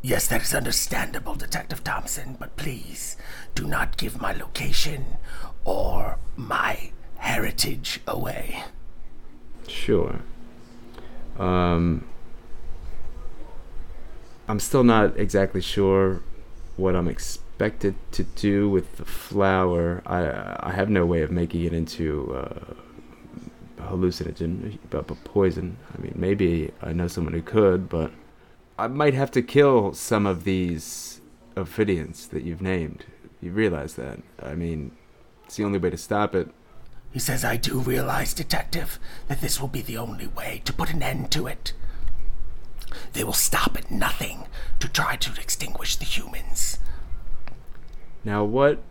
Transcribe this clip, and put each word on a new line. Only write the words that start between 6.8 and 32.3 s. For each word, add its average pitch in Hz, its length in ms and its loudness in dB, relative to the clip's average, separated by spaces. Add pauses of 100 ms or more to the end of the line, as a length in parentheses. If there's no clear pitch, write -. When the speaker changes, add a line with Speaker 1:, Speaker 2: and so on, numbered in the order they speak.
Speaker 1:
heritage - 880 0
away. - 580 -2 (1000)
Speaker 2:
Sure. - 540 2 (1160)
Um, 87 680 2 (2500)
I'm 104 140 0
still 131 240 4
not 113 340 6
exactly 98 440 2
sure 95 580 2 (560)
what 92 180 2
I'm 87 140 2
expected - 880 -2 (180)
to 92 120 0
do 101 440 2
with 95 300 0
the - 80 -8
flower. 92 1000 2
I, 71 640 -4
I 90 40 -4
have 98 180 0
no 90 160 4
way 85 160 4
of 78 80 0
making 85 340 0
it 82 80 0
into, 78 640 -4
uh, - 400 -10 (1040)
a - 100 -10
hallucinogen, 90 920 -4 (140)
a, 71 60 -4
a - 40 -4
poison. 90 760 -2 (180)
I - 60 -12
mean, - 120 -8
maybe 87 580 0 (100)
I 80 100 -6
know 87 160 0
someone 82 240 -4
who 85 100 -4
could, 95 460 4
but 80 240 -2 (680)
I 113 100 -2
might 139 260 2
have 139 180 0
to 123 100 2
kill 123 520 6
some 104 320 2
of 87 180 0
these 90 760 -2 (360)
Ophidians 92 720 -2
that 65 140 -6